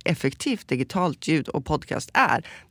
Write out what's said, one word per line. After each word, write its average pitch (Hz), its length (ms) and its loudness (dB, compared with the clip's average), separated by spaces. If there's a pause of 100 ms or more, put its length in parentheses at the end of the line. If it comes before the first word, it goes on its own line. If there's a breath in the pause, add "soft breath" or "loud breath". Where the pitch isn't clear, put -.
effektivt - 640 -2
digitalt 147 600 0
ljud 151 200 2
och - 160 -4
podcast - 500 -2
är 208 320 4 (240 loud breath)